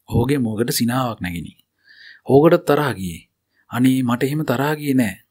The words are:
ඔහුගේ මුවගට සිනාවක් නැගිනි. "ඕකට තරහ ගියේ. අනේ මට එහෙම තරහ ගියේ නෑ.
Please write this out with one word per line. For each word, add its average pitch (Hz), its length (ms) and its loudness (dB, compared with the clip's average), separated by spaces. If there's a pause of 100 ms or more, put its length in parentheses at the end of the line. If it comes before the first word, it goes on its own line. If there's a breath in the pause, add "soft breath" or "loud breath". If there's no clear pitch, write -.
ඔහුගේ 127 360 0
මුවගට 113 320 -2
සිනාවක් 120 480 -2
නැගිනි. 85 340 -8 (680 loud breath)
"ඕකට 165 440 4
තරහ 147 280 0
ගියේ. 90 340 -10 (440)
අනේ 131 320 2
මට 120 200 -2
එහෙම 143 200 -2
තරහ 135 320 0
ගියේ 147 200 -4
නෑ. 107 200 0 (160)